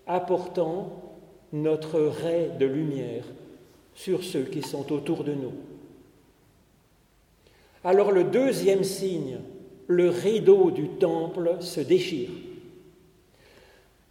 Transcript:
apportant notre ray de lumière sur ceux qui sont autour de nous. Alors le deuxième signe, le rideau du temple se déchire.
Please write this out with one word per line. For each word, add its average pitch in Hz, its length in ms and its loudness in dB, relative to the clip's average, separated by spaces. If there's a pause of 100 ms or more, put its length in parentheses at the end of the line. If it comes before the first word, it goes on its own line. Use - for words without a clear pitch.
apportant 180 840 -2 (600)
notre 156 460 0
ray 160 600 0
de 135 80 4
lumière 135 560 -4 (720)
sur - 280 -4
ceux 139 200 -2
qui 143 180 -8
sont 139 320 -6
autour 147 300 -4
de 147 100 -4
nous. 131 200 -6 (2250)
Alors 202 280 4
le 180 140 6
deuxième 190 580 2
signe, 160 560 -4 (480)
le 175 220 6
rideau 190 600 6
du 147 160 -2
temple 170 720 0
se 170 220 -6
déchire. 139 480 0 (1800)